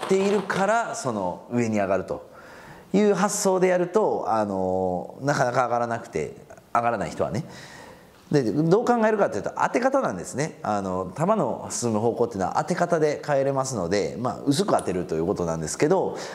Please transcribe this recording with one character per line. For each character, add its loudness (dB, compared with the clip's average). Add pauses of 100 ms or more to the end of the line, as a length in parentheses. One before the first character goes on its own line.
っ -2
て 4
い 2
る 2
か 0
ら、 0
そ -4
の -4
上 2
に 0
上 2
が 4
る -2
と -8 (640)
い 6
う 6
発 0
想 2
で 6
や 4
る 0
と、 0
あ 2
の、 -2
な 2
か 2
な 2
か 2
上 -2
が 2
ら 0
な -2
く -14
て、 -4 (380)
上 2
が 2
ら 0
な -2
い -8
人 -4
は -2
ね。 -4 (880)
で、 4
ど 2
う -4
考 4 (120)
え 2
る 2
か 2
と -4
い -2
う -2
と、 -4
当 2
て 0
方 2
な 0
ん -4
で -8
す -12
ね。 -4
あ 0
の、 -4
球 0
の 0
進 -2
む 2
方 2
向 0
っ 4
て -6
い -8
う 0
の 2
は -4
当 0
て -2
方 2
で 0
変 2
え 2
れ 2
ま 0
す -6
の -2
で、 0
ま -2
あ、 -8
薄 2
く 4
当 0
て -2
る -2
と -4
い 0
う 0
こ 0
と -2
な 0
ん -4
で -4
す -8
け 4
ど、 0 (160)